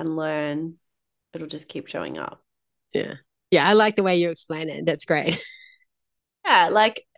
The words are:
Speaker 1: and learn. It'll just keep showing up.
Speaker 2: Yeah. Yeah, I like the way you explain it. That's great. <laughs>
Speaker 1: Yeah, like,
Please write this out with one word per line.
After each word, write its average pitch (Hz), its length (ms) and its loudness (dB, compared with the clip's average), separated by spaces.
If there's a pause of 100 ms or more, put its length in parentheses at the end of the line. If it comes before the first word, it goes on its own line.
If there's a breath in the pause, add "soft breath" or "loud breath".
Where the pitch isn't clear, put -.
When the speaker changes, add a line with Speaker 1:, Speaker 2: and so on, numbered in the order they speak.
Speaker 1:
and 160 160 -4
learn. 156 580 -4 (580)
It'll 160 140 -12
just 151 220 -14
keep - 180 -12
showing 80 320 -10
up. - 240 -12 (500)
Speaker 2:
Yeah. - 220 -4 (380)
Yeah, 160 160 6
I 208 60 6
like 214 200 4
the 202 80 0
way 185 140 2
you 170 140 2
explain 160 380 -8
it. 147 180 -10
That's - 180 0
great. 156 440 0
<laughs> - 60 -18 (880 loud breath)
Speaker 1:
Yeah, 240 280 6
like, 220 320 2 (140)